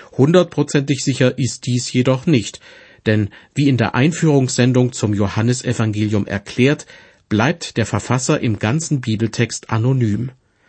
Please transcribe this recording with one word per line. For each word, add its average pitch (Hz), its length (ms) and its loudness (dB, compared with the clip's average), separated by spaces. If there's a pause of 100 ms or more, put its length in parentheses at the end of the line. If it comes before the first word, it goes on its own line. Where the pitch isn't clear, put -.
(140)
Hundertprozentig 147 920 2
sicher 127 340 0
ist - 280 -4
dies 123 260 -4
jedoch 127 340 0
nicht, 135 360 0 (440)
denn 107 240 2 (240)
wie 143 140 2
in 135 100 2
der 110 160 0
Einführungssendung 131 1000 2
zum 107 200 -2
Johannesevangelium 107 1120 -2
erklärt, 131 600 -2 (400)
bleibt 120 500 -2
der 113 80 0
Verfasser 127 540 -2
im 110 200 -2
ganzen 143 420 -2
Bibeltext 113 680 -4
anonym. 117 640 0 (380)